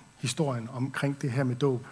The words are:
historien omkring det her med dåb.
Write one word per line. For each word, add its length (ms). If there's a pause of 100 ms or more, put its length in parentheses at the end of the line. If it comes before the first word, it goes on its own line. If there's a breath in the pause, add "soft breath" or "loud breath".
(180)
historien 520
omkring 520
det 100
her 120
med 120
dåb. 360